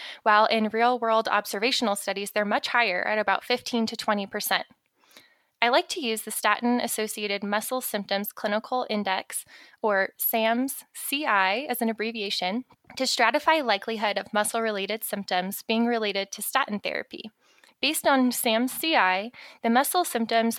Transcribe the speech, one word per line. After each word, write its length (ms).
while 200
in 240
real-world 580
observational 720
studies, 360
they're 120
much 240
higher 340
at 160
about 240
fifteen 440
to 100
twenty 300
percent. 400
I 60
like 220
to 100
use 220
the 80
statin-associated 1160
muscle 380
symptoms 500
clinical 560
index, 560
or 340
sams 680
C 320
I 420
as 140
an 80
abbreviation, 760
to 80
stratify 580
likelihood 540
of 160
muscle-related 720
symptoms 640
being 200
related 460
to 100
statin 380
therapy. 500
Based 240
on 260
sams 400
C 240
I, 360
the 60
muscle 340
symptoms 560